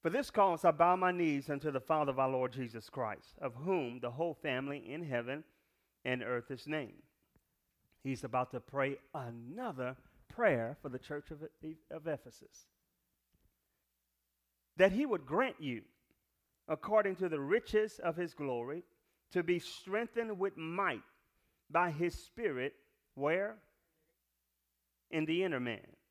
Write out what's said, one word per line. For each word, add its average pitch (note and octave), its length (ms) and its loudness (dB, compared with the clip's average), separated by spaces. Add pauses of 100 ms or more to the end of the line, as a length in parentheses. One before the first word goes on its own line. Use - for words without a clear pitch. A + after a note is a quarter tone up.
"For E3 80 2
this B3 220 0
cause F#3+ 340 4
I E3+ 60 10
bow E3+ 240 6
my F#3 160 2
knees D#3 380 2
unto D3 220 -2
the C3+ 80 0
Father D3+ 320 2
of C3 80 0
our C3 100 4
Lord B2+ 240 0
Jesus A#2 360 -8
Christ, G#2+ 500 -6
of C3 160 -4
whom C#3 440 -2
the A#2+ 120 -4
whole D#3 220 -2
family C#3 440 -2
in C#3+ 260 -8
heaven C3 400 -2 (600)
and B2+ 200 0
earth A#2+ 280 -2
is C3 160 -10
named." D3 360 -6 (1000)
He's C3+ 220 -4
about B2+ 280 0
to B2+ 80 -6
pray C#3 380 -2 (160)
another C3 840 -6 (320)
prayer C#3 540 2
for D3 80 -8
the B2+ 100 -8
church D3 320 -10
of, D3+ 120 -12 (480)
of D#3+ 160 -8
Ephesus. - 600 -8 (2000)
"That F#3 160 8
he C4+ 120 2
would F3+ 200 -2
grant G3+ 340 0
you, B2 240 -4 (880)
according G3 480 2
to F3+ 100 0
the D#3 140 -2
riches G#3+ 580 0
of E3 160 -2
his F3 180 -4
glory, C3+ 500 -4 (480)
to F3 120 2
be F3 160 2
strengthened A3 800 -4
with G3 160 0
might E3 480 0 (680)
by E3+ 220 4
his E3 260 0
Spirit," C#3+ 560 -2 (420)
where? F#3 420 0 (1500)
"In D#3 140 0
the E3+ 180 0
inner D#3+ 160 0
man. A#2 260 -4 (260)